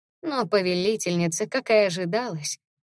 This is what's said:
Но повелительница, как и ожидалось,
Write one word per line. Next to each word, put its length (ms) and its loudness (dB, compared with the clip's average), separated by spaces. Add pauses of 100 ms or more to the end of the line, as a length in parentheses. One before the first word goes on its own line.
(220)
Но 240 -2
повелительница, 1000 0
как 220 -4
и 40 6
ожидалось, 840 0 (260)